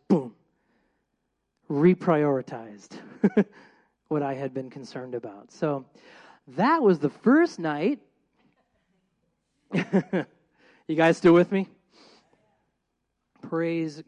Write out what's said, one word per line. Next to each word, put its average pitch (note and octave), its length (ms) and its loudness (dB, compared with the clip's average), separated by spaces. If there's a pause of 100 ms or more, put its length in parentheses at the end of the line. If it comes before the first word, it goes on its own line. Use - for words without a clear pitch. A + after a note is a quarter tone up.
boom, C3+ 280 0 (1300)
reprioritized C#3+ 1300 0 (360)
<laughs> G#3 100 2 (640)
what D3+ 140 -4
I C#3 120 -4
had C3 200 -10
been C3 160 -10
concerned B2+ 460 -14
about. A2+ 360 -14
So C#3 340 -6 (640)
that A#3+ 320 0
was F#3+ 180 4
the C#3+ 100 -2
first D#4+ 500 2
night. F#3+ 400 -4 (1700)
<laughs> F3+ 520 -2 (600)
You D#3+ 80 -4
guys E3 220 4
still E3+ 160 6
with F3 180 4
me? G3 160 -2 (1700)
Praise E3 680 -6